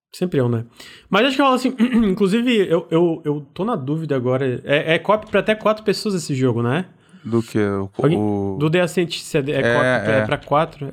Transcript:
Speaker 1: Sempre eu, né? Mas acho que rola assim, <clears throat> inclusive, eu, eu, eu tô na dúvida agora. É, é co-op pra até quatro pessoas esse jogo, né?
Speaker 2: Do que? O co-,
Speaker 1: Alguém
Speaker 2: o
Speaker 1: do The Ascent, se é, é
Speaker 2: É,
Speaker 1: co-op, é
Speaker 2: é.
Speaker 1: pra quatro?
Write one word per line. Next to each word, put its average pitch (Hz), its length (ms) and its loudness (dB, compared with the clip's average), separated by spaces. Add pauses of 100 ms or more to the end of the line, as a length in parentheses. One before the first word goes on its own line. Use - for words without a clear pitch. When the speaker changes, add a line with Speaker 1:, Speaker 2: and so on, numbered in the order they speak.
(120)
Speaker 1:
Sempre 180 280 -4
eu, 123 100 2
né? 117 160 -2 (440)
Mas 214 180 4
acho 269 80 -2
que 294 60 2
rola 262 140 4
assim, 247 220 0
<clears throat> - 20 -2
inclusive, 220 880 2
eu, 165 220 0
eu, 165 340 2
eu 147 300 -4
tô 180 100 -6
na 233 120 -2
dúvida 147 400 -4
agora. 127 500 0
É, 160 300 0
é 170 40 0
co-op 214 300 -2
pra 202 100 2
até 208 140 0
quatro 214 300 0
pessoas 190 320 -2
esse 156 180 -4
jogo, 127 300 0
né? 143 220 0 (380)
Speaker 2:
Do 113 200 0
que? 110 160 -4
O 101 300 -2
co-, - 140 -6
Speaker 1:
Alguém 147 140 4
Speaker 2:
o 101 420 -2
Speaker 1:
do 156 120 0
The 180 100 2
Ascent, 175 380 -2
se - 180 -4
é, 143 40 0
é 139 180 -2
Speaker 2:
É, 117 140 2
Speaker 1:
co-op, 123 120 2 (240)
é 107 100 4
Speaker 2:
é. 107 60 0
Speaker 1:
pra 107 120 -2
quatro? 143 560 -2